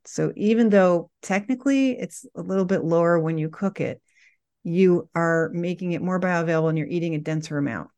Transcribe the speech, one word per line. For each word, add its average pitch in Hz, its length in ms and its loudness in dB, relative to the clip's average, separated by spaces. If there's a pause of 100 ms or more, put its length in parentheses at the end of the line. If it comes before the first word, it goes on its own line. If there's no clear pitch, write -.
So 156 280 -4
even 220 360 2
though 180 400 4 (100)
technically 254 720 0
it's - 320 -10 (100)
a - 60 -12
little 185 240 -2
bit 180 200 0
lower 170 360 4
when 160 160 -2
you 156 140 -2
cook 190 320 -6
it, - 180 -6 (640)
you 175 500 2
are 165 380 0
making 175 400 -4
it 170 100 -4
more 180 160 0
bioavailable 170 520 0
and 160 80 0
you're 151 100 -4
eating 170 260 -4
a 151 60 -4
denser 156 380 -4
amount. 117 400 -4